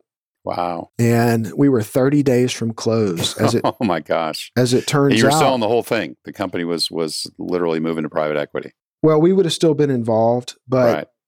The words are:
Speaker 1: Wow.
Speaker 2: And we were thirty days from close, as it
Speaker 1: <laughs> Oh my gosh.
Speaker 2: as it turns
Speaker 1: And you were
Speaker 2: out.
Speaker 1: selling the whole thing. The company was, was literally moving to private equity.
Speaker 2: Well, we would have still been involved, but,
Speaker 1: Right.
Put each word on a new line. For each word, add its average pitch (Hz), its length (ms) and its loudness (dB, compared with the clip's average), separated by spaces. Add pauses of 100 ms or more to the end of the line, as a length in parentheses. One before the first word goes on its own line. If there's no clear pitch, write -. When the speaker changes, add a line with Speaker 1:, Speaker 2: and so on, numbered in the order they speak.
(440)
Speaker 1:
Wow. 87 460 -6 (100)
Speaker 2:
And 117 580 2
we 143 120 4
were 123 120 2
thirty 139 400 0
days 127 300 2
from 113 220 -6
close, 107 640 -2
as 110 180 0
it 117 60 -2
Speaker 1:
<laughs> - 40 -2
Oh - 180 -2
my 87 160 0
gosh. 80 560 -4
Speaker 2:
as 123 200 0
it 113 100 0
turns 143 280 2
Speaker 1:
And 107 60 2
you 120 60 4
were 135 60 4
Speaker 2:
out. 156 80 2
Speaker 1:
selling 135 200 2
the 110 80 -2
whole 113 160 2
thing. 98 400 -4
The - 100 -14
company 92 300 -6
was, 85 280 -4
was 80 340 -6 (140)
literally 87 400 -2
moving 80 240 -4
to 76 60 -6
private 76 280 -4
equity. 71 360 -8 (280)
Speaker 2:
Well, 156 180 4
we 175 140 4
would 190 120 4
have 160 80 -2
still 165 200 2
been 143 160 2
involved, 117 680 0 (120)
but, 123 260 2
Speaker 1:
Right. 76 140 -6 (200)